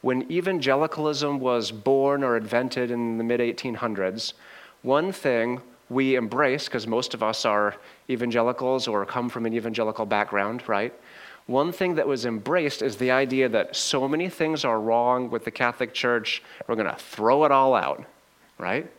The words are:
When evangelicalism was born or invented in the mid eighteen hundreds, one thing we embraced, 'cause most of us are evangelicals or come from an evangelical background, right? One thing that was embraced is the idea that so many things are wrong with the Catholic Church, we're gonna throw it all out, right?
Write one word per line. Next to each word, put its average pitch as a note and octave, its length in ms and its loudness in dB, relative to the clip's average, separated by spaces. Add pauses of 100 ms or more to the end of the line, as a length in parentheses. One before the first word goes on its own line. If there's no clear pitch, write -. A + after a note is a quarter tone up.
When B2+ 300 0
evangelicalism D3+ 1080 0
was A#2+ 320 0
born C3+ 520 2
or A#2+ 140 2
invented A#2+ 540 -2
in A#2 260 -2
the A2+ 60 -2
mid A#2+ 180 0
eighteen A#2+ 340 -4
hundreds, G#2 600 -4 (480)
one D3 280 0
thing B2 500 -2 (280)
we C3 260 2
embraced, B2+ 540 0
'cause A2 160 -4
most A#2 300 -2
of A2+ 80 -4
us A2 220 -2
are G#2 300 2 (360)
evangelicals A#2+ 760 0
or G#2 200 0
come B2 200 -4
from A#2 200 -6
an A2 60 -2
evangelical A2+ 520 -4
background, G#2 600 -2
right? A2 260 -2 (540)
One C#3 240 0
thing F3+ 240 -2
that D3+ 120 2
was B2 200 -2
embraced C3+ 560 -2
is A#2+ 140 -2
the B2+ 120 0
idea C3 400 2
that A2 260 0
so C3+ 320 0
many D#3+ 220 -2
things D#3+ 340 -2
are A#2 160 2
wrong A#2+ 520 2
with A2+ 140 -4
the A2+ 60 -6
Catholic A#2+ 440 -2
Church, A#2+ 480 0 (240)
we're A#2 80 0
gonna G#2+ 200 -2
throw B2 480 2
it C#3+ 80 6
all C3+ 220 6
out, C#2+ 320 0 (540)
right? G#2 280 -4 (120)